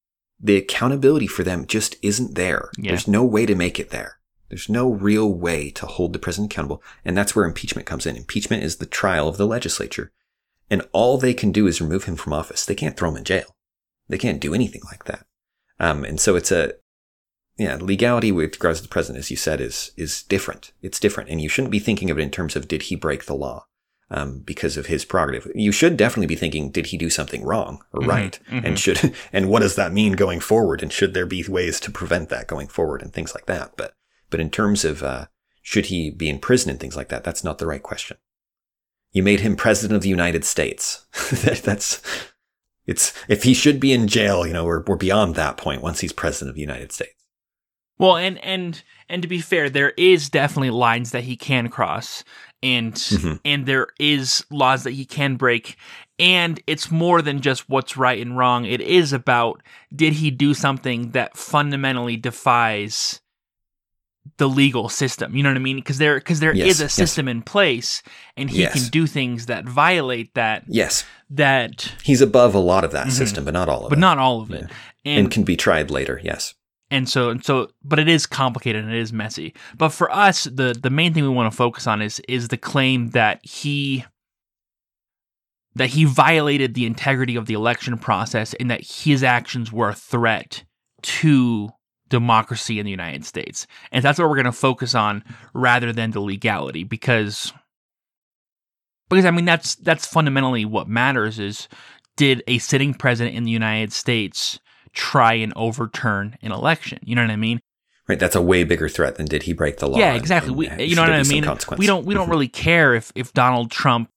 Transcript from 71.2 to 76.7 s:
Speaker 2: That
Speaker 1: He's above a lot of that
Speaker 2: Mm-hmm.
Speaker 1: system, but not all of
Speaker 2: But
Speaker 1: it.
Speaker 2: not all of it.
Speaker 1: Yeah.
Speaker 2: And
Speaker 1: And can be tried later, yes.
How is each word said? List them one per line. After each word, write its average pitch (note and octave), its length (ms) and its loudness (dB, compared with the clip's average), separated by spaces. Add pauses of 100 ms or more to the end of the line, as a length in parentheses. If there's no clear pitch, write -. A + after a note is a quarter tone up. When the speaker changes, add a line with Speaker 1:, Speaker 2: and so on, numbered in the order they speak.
Speaker 2:
That C3+ 640 0 (100)
Speaker 1:
He's C3+ 180 6
above A#2+ 340 8
a G2 40 6
lot F#2 240 4
of - 80 -2
that C#2 160 -2
Speaker 2:
Mm-hmm. C3 100 0
Speaker 1:
system, G#2 280 -2
but D2+ 80 -2
not F2 160 0
all C2 140 -2
of - 60 -10
Speaker 2:
But C#3+ 80 4
Speaker 1:
it. E3 40 6
Speaker 2:
not F3 160 6
all B2+ 240 2
of A2 100 -12
it. F2 100 -8
Speaker 1:
Yeah. E2+ 60 -12 (380)
Speaker 2:
And A2+ 200 4
Speaker 1:
And - 60 -4
can G#2+ 120 2
be E2+ 140 2
tried D2+ 340 2
later, C2+ 320 -4
yes. - 300 -8 (380)